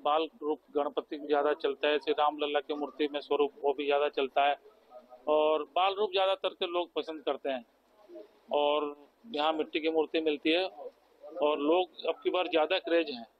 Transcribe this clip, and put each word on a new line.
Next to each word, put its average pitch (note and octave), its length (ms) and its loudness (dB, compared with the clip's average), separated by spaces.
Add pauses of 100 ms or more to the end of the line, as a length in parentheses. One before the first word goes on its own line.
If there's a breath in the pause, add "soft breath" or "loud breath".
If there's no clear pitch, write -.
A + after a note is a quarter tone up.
बाल D3+ 240 2 (140)
रूप D3+ 180 -2 (160)
गणपति D3 440 -2
ज्यादा D3 360 2
चलता D3 320 -2
है, D3 120 2
श्री D3+ 140 0
राम D3+ 240 2
लल्ला D3 220 0
की D3 160 -6
मूर्ति D3 320 -4
में C#3+ 140 -6
स्वरूप C#3+ 300 0 (120)
वो C#3+ 100 2
भी D3 120 -6
ज्यादा C#3+ 240 2
चलता C#3 360 0
है C#3+ 100 2 (720)
और D3+ 360 4 (120)
बाल F#3+ 200 2
रूप G3+ 160 0
ज्यादातर F#3+ 380 0
के - 180 -6
लोग F3 260 -2
पसंद D#3 300 -6
करते C#3 260 -4
हैं। B2 160 -4 (880)
और D3 420 0 (300)
यहाँ D3+ 280 0
मिट्टी D#3 260 -2
की D#3 120 -2
मूर्ति D#3+ 300 0
मिलती D#3 300 0
है F3+ 140 2 (760)
और D3 180 2
लोग E3+ 480 0
अब E3 160 -2
की F#3 60 0
बार F3 180 0
ज्यादा D#3+ 320 2
क्रेज E3 300 0
है A#2+ 160 -10 (140)